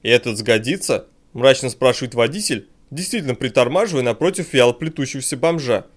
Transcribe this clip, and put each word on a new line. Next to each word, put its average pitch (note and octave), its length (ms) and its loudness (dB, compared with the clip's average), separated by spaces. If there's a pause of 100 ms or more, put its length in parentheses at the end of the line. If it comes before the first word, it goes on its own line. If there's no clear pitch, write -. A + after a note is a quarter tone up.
«И A2 60 -4
этот A#2 280 2
сгодится?» A2+ 680 -2 (260)
мрачно C3+ 380 2
спрашивает B2 440 0
водитель, A#2+ 540 -2 (220)
действительно D#3 440 -6
притормаживая C3+ 680 0
напротив D#3+ 500 -2
вяло B2 200 6
плетущегося C#3 640 -6
бомжа. B2+ 500 -2 (100)